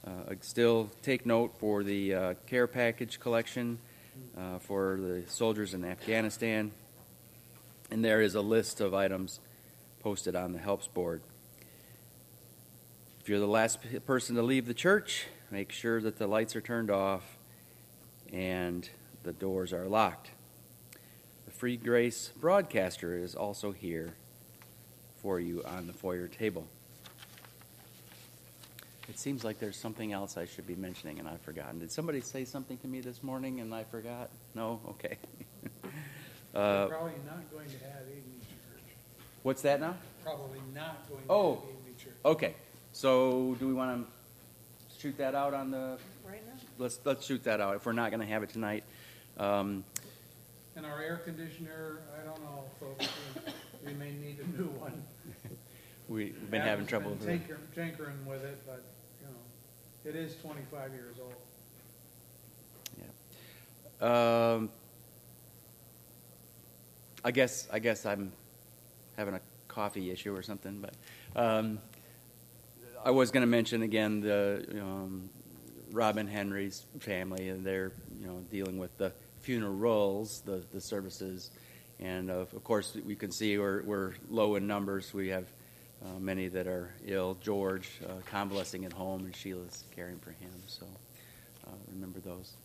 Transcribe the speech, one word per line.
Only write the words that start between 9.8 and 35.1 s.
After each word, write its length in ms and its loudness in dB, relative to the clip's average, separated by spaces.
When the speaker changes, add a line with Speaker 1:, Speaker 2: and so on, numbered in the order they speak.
Speaker 1:
posted 340 -2
on 180 0
the 60 -4
helps 300 0
board. 340 0
If 80 -8
you're 100 6
the 80 6
last 340 6
p-, 200 -4
person 340 2
to 80 6
leave 240 4
the 80 -2
church, 520 4
make 180 -2
sure 300 2
that 180 0
the 80 2
lights 300 2
are 40 0
turned 300 0
off 480 2
and 580 0
the 100 -4
doors 400 0
are 140 -2
locked. 460 4
The 80 -16
Free 240 0
Grace 640 4
broadcaster 760 4
is 200 -4
also 340 -2
here 440 -4
for 180 2
you 240 -2
on 220 -6
the 60 -10
foyer 360 -2
table. 380 -2
It 100 -12
seems 260 -4
like 160 -2
there's 160 -4
something 360 -4
else 240 -4
I 80 -4
should 220 -12
be 80 -6
mentioning 460 -8
and 80 -8
I've 120 -8
forgotten. 380 -10
Did 140 -8
somebody 280 -2
say 240 -8
something 340 -8
to 100 -10
me 120 -6
this 220 -10
morning 380 -4
and 120 -6
I 120 -6
forgot? 460 -8
No? 260 -2
Okay. 320 -6